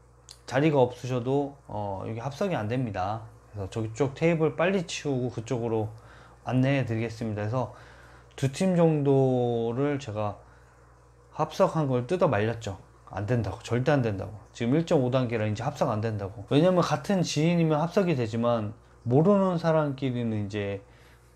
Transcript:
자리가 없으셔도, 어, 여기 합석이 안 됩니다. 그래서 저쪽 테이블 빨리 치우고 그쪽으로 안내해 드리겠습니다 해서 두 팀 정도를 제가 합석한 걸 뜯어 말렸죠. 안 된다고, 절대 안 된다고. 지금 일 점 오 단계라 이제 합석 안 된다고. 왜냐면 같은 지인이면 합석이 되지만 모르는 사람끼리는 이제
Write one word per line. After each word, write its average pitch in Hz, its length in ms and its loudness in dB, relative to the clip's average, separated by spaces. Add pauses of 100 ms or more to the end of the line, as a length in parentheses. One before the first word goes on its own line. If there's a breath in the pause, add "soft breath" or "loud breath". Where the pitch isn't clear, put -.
(460)
자리가 143 340 2
없으셔도, 127 760 0 (100)
어, 101 400 -8
여기 110 140 -8
합석이 147 340 -4
안 107 140 -2
됩니다. 107 540 -4 (280)
그래서 98 200 -8
저쪽 117 440 -2
테이블 160 400 2
빨리 180 320 0
치우고 127 440 -4
그쪽으로 113 580 -2 (560 loud breath)
안내해 131 400 2
드리겠습니다 110 580 -4
해서 113 320 -4 (640 loud breath)
두 135 160 -2
팀 185 240 0
정도를 135 1200 2
제가 104 400 -6 (960 soft breath)
합석한 156 560 0
걸 123 180 0
뜯어 180 220 2
말렸죠. 110 500 -2 (320)
안 104 160 -6
된다고, 117 360 0
절대 123 280 0
안 147 120 4
된다고. 98 300 -4 (200)
지금 120 220 0
일 165 120 2
점 160 160 4
오 123 80 0
단계라 120 360 0
이제 107 160 -2
합석 143 260 -2
안 107 120 0
된다고. 104 500 -4
왜냐면 175 320 6
같은 165 400 0
지인이면 160 580 2
합석이 170 360 2
되지만 113 580 0 (280 soft breath)
모르는 180 560 4
사람끼리는 135 880 0
이제 101 360 -4 (540 soft breath)